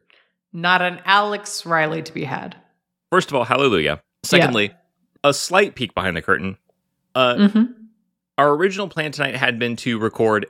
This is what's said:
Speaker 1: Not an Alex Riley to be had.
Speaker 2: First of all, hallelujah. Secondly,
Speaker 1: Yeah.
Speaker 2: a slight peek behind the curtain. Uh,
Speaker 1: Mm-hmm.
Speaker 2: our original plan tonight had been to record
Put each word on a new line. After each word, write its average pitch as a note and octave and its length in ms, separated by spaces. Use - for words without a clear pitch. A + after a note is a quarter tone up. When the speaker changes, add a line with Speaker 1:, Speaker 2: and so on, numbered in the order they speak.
Speaker 1:
Not F3+ 300
an F3 240
Alex G#3 600
Riley D#3+ 360
to - 120
be E3 100
had. C#3+ 320
Speaker 2:
First F3+ 180
of C#3+ 60
all, A#2+ 80
hallelujah. G#2+ 580
Secondly, A#2+ 420
Speaker 1:
Yeah. - 640
Speaker 2:
a C#3 40
slight - 420
peek A#2+ 180
behind F2+ 240
the D#2 40
curtain. F#2+ 360
Uh, B2+ 200
Speaker 1:
Mm-hmm. G#3 280
Speaker 2:
our D3 140
original F#3 360
plan D3+ 240
tonight C3+ 240
had B2 240
been A#2+ 180
to A#2 220
record A2 500